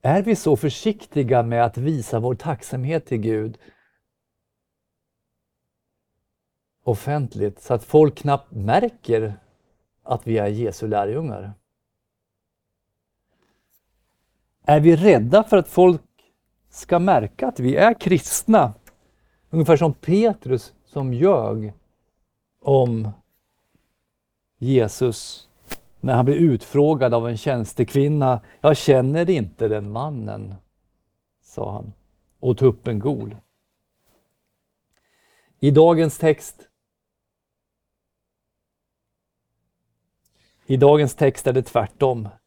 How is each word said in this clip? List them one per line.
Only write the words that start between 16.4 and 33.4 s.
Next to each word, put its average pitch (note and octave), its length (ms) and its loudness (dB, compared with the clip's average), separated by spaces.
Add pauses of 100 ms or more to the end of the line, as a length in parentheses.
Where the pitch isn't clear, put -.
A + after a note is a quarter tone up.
ska - 300 -2
märka E3+ 500 0
att - 120 -8
vi C3 160 0
är G#3+ 180 4
kristna? F3+ 800 0 (760)
Ungefär D#3+ 260 4
som D3+ 180 0
Petrus G3 800 -2 (100)
som C3 300 -8
ljög A2+ 580 -2 (880)
om A#2+ 480 0 (1500)
Jesus A#2 920 -2 (560)
när B2+ 100 0
han A#2+ 100 4
blev C#3 120 2
utfrågad C#3+ 760 0
av A#2 140 -2
en A#2 80 -6
tjänstekvinna. C3 1040 -2 (200)
"Jag D3+ 160 4
känner C#3+ 540 2
inte A2+ 380 -2
den G#2 220 -6
mannen", G#2 640 -10 (880)
sa G#2 300 -12
han, G#2 200 -14 (480)
och B2 180 0
tuppen A#2+ 400 0
gol. A2 380 -6 (2250)